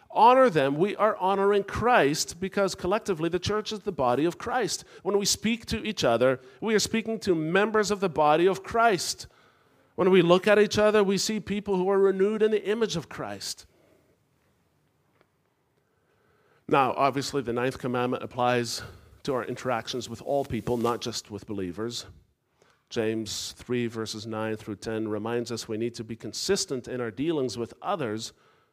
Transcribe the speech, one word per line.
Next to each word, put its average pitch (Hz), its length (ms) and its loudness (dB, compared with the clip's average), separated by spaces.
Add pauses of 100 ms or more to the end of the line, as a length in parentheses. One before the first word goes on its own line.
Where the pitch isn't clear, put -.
honor 254 400 8
them, 143 280 2
we 190 180 2
are 214 220 2
honoring 196 480 2
Christ, 175 760 2
because 190 360 -2
collectively 180 520 -2
the 170 120 -2
church 214 340 -4
is 202 80 -10
the 208 100 -6
body 131 320 2
of 170 140 0
Christ. 240 480 -4 (180)
When 202 140 0
we 202 80 0
speak 226 400 -2
to 226 180 -6
each 214 200 -6
other, 123 360 4 (220)
we 220 120 -2
are 202 60 6
speaking 220 400 -2
to 185 160 0
members 196 560 0
of 208 80 -4
the 190 100 0
body 151 360 4
of 190 180 0
Christ. 226 640 0 (680)
When 185 160 4
we 185 100 8
look 170 260 6
at 208 120 6
each 208 180 4
other, 214 260 6
we 196 140 2
see 214 240 -2
people 202 340 -4
who 185 140 0
are 196 100 4
renewed 196 420 2
in 220 100 4
the 196 140 0
image 208 300 -2
of 160 140 -8
Christ. 104 560 -10 (3000)
Now, 135 240 4
obviously, 135 480 -2
the 117 120 -4
ninth 123 240 -2
commandment 123 460 -4
applies 123 580 -2 (420)
to 143 100 -4
our 120 100 -2
interactions 120 640 -6
with 113 120 -12
all 139 240 -2
people, 120 320 -4
not 117 240 0
just - 280 -10
with 101 160 -12
believers. 101 600 -8 (840)
James 110 680 -4
three, 120 300 -4
verses 110 380 -8
nine 110 300 -4
through 107 200 -10
ten 110 340 -6
reminds 113 420 -4
us 113 160 -8
we 110 100 -6
need 117 180 -4
to 117 100 -10
be 113 100 -10
consistent 131 720 -4
in 127 140 -8
our 117 100 -6
dealings 135 460 -4
with 117 240 -8
others 120 500 -6 (420)